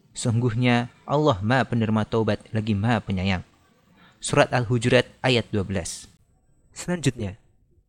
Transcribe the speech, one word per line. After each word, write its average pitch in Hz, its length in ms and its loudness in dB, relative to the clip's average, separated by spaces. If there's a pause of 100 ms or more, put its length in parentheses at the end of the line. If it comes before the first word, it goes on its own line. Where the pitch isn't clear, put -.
(180)
Sungguhnya 120 720 0 (160)
Allah 147 400 2
Maha 120 240 2
Penerima 110 400 0
Taubat 110 400 -2
lagi 110 240 -2
Maha 110 240 0
Penyayang. 95 480 -2 (720)
Surat - 320 2
Al-Hujurat 123 560 2 (160)
ayat 123 320 0
dua 104 80 0
belas. 95 480 -8 (640)
Selanjutnya, 127 640 -6 (500)